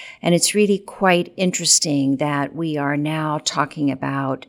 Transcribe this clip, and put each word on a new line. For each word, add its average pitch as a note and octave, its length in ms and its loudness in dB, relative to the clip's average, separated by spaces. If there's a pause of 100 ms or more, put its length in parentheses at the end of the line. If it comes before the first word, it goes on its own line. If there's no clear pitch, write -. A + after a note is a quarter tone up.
(200)
And E3+ 160 4
it's - 180 0
really G3+ 240 4
quite F3 580 0
interesting D#3+ 800 0
that C#3+ 360 -2
we D#3+ 220 -4
are C#3+ 200 -2
now D#3 420 -2
talking D3+ 520 -2
about, C3+ 580 -4